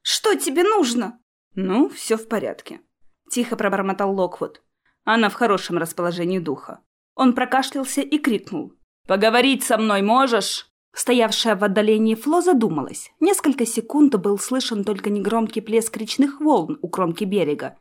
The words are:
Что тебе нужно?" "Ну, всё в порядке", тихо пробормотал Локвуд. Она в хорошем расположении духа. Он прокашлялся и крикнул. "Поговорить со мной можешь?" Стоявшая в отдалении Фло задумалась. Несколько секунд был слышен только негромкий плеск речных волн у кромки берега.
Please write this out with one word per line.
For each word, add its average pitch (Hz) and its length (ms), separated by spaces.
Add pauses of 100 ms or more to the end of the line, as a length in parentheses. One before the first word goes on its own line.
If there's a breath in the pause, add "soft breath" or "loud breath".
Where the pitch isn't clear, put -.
Что - 340
тебе 285 280
нужно?" 240 560 (340)
"Ну, 190 360
всё - 280
в 220 100
порядке", - 540 (480)
тихо 240 260
пробормотал 196 580
Локвуд. - 480 (420)
Она 220 260
в 208 60
хорошем 190 420
расположении 175 640
духа. 151 400 (360)
Он 247 180
прокашлялся 262 680
и 285 160
крикнул. 196 560 (340)
"Поговорить 233 560
со 233 140
мной 214 240
можешь?" 233 680 (240)
Стоявшая 226 600
в 190 80
отдалении 214 520
Фло 311 260
задумалась. 226 760
Несколько 311 460
секунд 269 500
был 202 240
слышен 247 440
только 208 260
негромкий 214 520
плеск 220 340
речных 269 460
волн 202 400
у 175 80
кромки 175 340
берега. 160 580